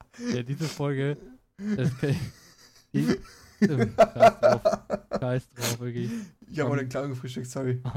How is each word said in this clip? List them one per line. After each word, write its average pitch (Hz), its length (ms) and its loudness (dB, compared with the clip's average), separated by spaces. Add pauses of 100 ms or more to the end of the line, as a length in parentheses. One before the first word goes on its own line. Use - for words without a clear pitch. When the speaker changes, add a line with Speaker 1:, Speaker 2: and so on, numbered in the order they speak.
(320)
Speaker 1:
Ja, 123 100 -2
diese 139 260 -4
Folge, 143 480 -2 (600)
das 131 220 0
kann 143 120 0 (840)
ich, 147 160 2 (600)
ähm, 160 260 0 (180)
scheiß - 280 6
drauf. - 220 4 (580)
Scheiß 127 300 -2
drauf, 120 300 -4
wirklich. 123 300 -4 (380)
Speaker 2:
Ich - 120 -6
hab 139 60 0
Speaker 1:
Am 143 60 2
Speaker 2:
heute 139 80 2
einen 127 80 -4
Clown 135 220 -4
gefrühstückt, 127 380 -8
sorry. 127 320 -2 (160)